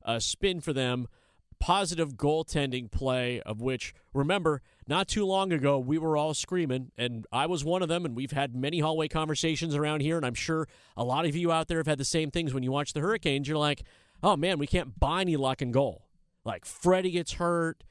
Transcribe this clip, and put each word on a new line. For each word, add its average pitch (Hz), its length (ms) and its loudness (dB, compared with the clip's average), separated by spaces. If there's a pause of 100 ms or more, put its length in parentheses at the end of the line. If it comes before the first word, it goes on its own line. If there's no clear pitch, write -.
uh, 117 140 0
spin 180 420 0
for 151 120 -4
them, 127 360 0 (500)
positive 165 560 0
goaltending 143 760 0
play 127 520 0
of 107 180 -8
which, 127 340 -4 (180)
remember, 151 500 2 (260)
not 175 180 0
too 208 180 0
long 190 280 2
ago, 143 260 4
we 131 180 0
were 160 200 0
all 151 180 0
screaming, 135 640 -2
and 120 320 -4
I 131 160 0
was 165 180 -2
one 180 180 0
of 165 60 0
them, 170 160 0
and 123 120 -4
we've 131 160 -6
had 135 240 -2
many 147 240 -2
hallway 160 260 0
conversations 156 720 0
around 151 240 0
here, 156 160 0
and 151 100 0
I'm 120 80 -2
sure 160 320 -2 (300)
a 117 80 -2
lot 131 200 0
of 151 120 0
you 170 160 2
out 160 160 0
there 165 100 0
have 156 80 0
had 151 120 2
the 135 60 -4
same 156 280 0
things 165 200 -2
when 131 120 -2
you 131 80 0
watch 147 200 -2
the 151 80 -2
Hurricanes. 147 460 0
You're 151 120 0
like, 147 260 0 (400)
"Oh, 196 120 6
man, 170 220 2
we 143 80 -2
can't 135 320 0
buy 156 220 2
any 175 160 2
luck 135 260 0
in 123 80 -2
goal." 120 380 0 (360)
Like, 101 200 -6
Freddie 185 480 2
gets 170 220 -2
hurt, 170 560 -2